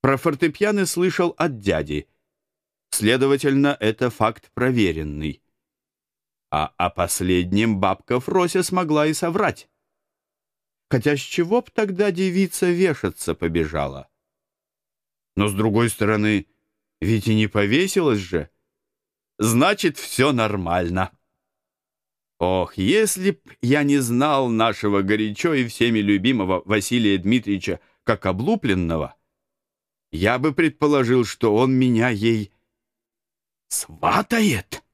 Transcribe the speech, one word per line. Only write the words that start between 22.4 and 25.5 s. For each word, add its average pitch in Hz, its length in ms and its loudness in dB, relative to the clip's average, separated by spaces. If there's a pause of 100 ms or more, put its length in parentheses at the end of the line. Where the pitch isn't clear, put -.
Ох, 90 360 0
если 185 560 0
б - 80 -8 (220)
я 139 200 2
не 143 160 2
знал 131 500 0
нашего 107 540 0
горячо 107 520 -2